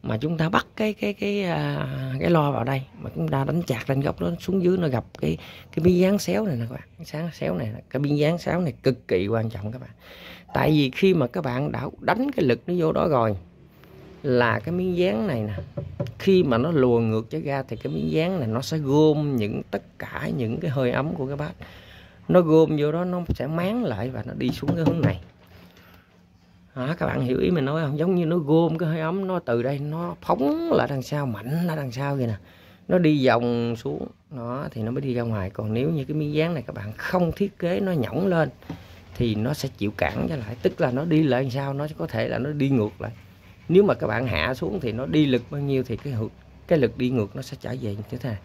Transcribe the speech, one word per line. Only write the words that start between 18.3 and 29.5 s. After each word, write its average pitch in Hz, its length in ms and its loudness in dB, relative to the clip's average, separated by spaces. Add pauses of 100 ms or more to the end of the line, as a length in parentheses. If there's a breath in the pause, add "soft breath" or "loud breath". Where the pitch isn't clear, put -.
này 117 100 -2
nó 113 120 -2
sẽ 160 180 -4
gom 147 580 4
những, 107 340 -2
tất - 120 -4 (160)
cả - 380 -6
những 120 240 -2
cái 170 100 -2
hơi 127 200 0
ấm 135 240 -2
của 131 120 -6
cái 139 100 -6
bass. 151 180 -8 (720 loud breath)
Nó 175 120 8
gom 156 380 6
vô 147 140 0
đó, 170 120 -2
nó 180 240 -4
sẽ - 180 -4
máng 185 380 -2
lại 120 260 -4
và 117 160 -8
nó - 80 -10
đi - 160 -2
xuống 156 260 -2
cái 165 80 0
hướng 165 160 4
này. 120 200 0 (1600 loud breath)
Đó, 135 220 -4
các - 80 0
bạn - 140 0
hiểu 127 180 0
ý - 120 4
mình 156 140 2
nói 156 180 0
không? 147 160 -2
Giống 175 160 2
như 175 120 2
nó 170 100 2
gom 160 420 4
cái 170 100 0
hơi 160 120 0
ấm, 185 260 -2
nó 185 120 -2
từ 120 240 0